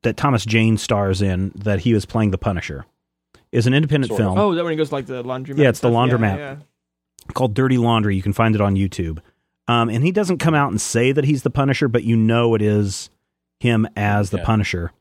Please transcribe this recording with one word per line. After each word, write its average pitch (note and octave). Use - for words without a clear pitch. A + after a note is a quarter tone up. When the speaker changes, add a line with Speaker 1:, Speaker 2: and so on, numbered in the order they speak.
Speaker 1:
that A#2
Thomas B2+
Jane A2+
stars G2
in, F#2+
that G#2
he A#2+
was G2+
playing G#2+
the F#2
Punisher. E2+
It's A#2+
an B2+
independent C#3+
Speaker 2:
Sort G#2
of. A2
Speaker 1:
film. F#2
Speaker 3:
Oh, G3+
that E3+
one E3+
he D#3
goes D3+
to, D3+
like, C3+
the B2+
laundromat C3
Speaker 1:
Yeah, C#3+
it's -
the B2+
Speaker 3:
and A#2+
stuff? B2
Yeah, A2+
Speaker 1:
laundromat. F2+
Speaker 3:
yeah. C#3
Speaker 1:
Called A#2
Dirty C3
Laundry. A2+
You F#2+
can G#2
find A2
it G#2
on G2+
YouTube. F2+
Um, A#2
and A2+
he F3+
doesn't F#3
come D#3+
out C#3+
and G#2+
say B2
that C#3
he's C#3
the C3+
Punisher, C#3
but A#2
you A#2
know A2+
it G#2
is G#2
him A2+
as G#2
the G2
Speaker 2:
Yeah. -
Speaker 1:
Punisher. F#2